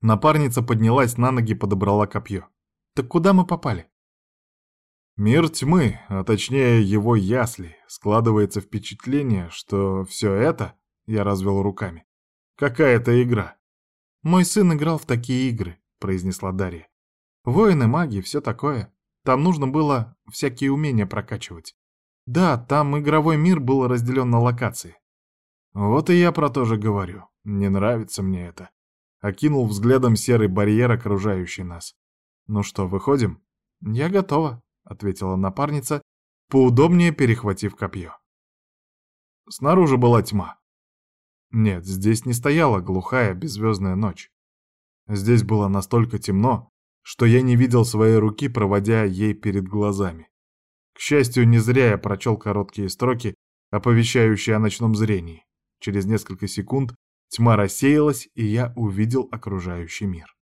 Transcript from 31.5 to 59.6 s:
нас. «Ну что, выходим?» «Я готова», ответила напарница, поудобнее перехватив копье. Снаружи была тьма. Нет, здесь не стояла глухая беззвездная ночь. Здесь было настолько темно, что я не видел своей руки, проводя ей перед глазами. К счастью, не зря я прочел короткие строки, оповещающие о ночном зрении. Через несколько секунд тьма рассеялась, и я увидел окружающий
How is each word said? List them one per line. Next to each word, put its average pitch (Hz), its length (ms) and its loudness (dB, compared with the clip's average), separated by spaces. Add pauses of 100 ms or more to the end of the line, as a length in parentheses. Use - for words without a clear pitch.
нас. 87 320 -14 (520)
«Ну 104 160 -2
что, 98 220 -6
выходим?» 110 560 -2 (380)
«Я 117 300 -4
готова», 156 520 -2 (240)
ответила 95 500 -6
напарница, 139 680 -4 (480)
поудобнее 147 600 4
перехватив 107 640 -2
копье. 92 380 -10 (1400)
Снаружи 151 480 4
была 120 240 6
тьма. 104 380 -4 (920)
Нет, 101 340 0
здесь 95 400 0
не 127 80 -2
стояла 139 460 2
глухая 95 540 -2
беззвездная 98 600 -4
ночь. 101 360 -6 (760)
Здесь 104 360 2
было 104 240 0
настолько 110 500 -2
темно, 104 540 -2 (300)
что - 240 -4
я 117 160 6
не 127 140 2
видел 120 300 4
своей 110 320 4
руки, 107 300 0
проводя 107 560 0
ей 101 300 -2
перед 98 340 -4
глазами. 98 600 -4 (640)
К - 60 -20
счастью, 123 480 2
не 117 120 6
зря 120 320 4
я 101 60 0
прочел 101 400 -4
короткие 101 520 -4
строки, 120 460 -4 (340)
оповещающие 113 840 2
о 107 40 0
ночном 110 360 0
зрении. 95 500 -4 (340)
Через 98 260 -4
несколько 101 420 -4
секунд 123 480 -6 (340)
тьма 117 260 4
рассеялась, 139 800 2
и - 120 -4
я 120 300 -2
увидел 117 560 -2
окружающий 90 760 -8